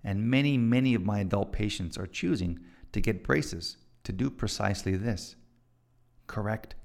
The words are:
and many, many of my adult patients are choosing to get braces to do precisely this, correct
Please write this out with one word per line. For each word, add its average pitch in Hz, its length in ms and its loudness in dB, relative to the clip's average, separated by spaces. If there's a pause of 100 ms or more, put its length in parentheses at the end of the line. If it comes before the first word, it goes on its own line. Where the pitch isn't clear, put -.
and 104 260 0
many, 139 280 4
many 120 380 4
of 92 100 0
my 104 140 2
adult 98 320 0
patients 101 460 -2
are 92 100 -6
choosing 95 520 0 (340)
to - 80 2
get 107 220 2
braces 131 540 0 (280)
to 98 60 -6
do 123 200 0
precisely 101 640 -2
this, 110 400 -4 (920)
correct 107 480 -6 (120)